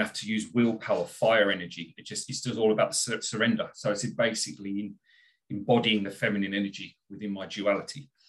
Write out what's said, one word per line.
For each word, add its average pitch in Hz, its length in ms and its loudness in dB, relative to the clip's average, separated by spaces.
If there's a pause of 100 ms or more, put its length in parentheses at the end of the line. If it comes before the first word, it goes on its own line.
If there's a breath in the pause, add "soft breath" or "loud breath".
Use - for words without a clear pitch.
have - 80 -8
to - 140 -8
use 110 260 -2
willpower, 113 520 2
fire 98 440 4
energy. 87 480 -6
It - 80 -18
just, - 240 -8
it's - 120 -8
just 113 180 -4
all 110 120 6
about 107 200 4
the - 40 -2
sur-, 110 260 -2
surrender. 113 520 0
So - 160 -4
it's 104 160 -2
basically 101 760 -2
in, 104 140 -8 (540 soft breath)
embodying 107 540 2
the 98 80 -6
feminine 98 420 -2
energy 98 420 -4 (140)
within 101 240 -8
my 95 140 -8
duality. 101 600 -2 (220 soft breath)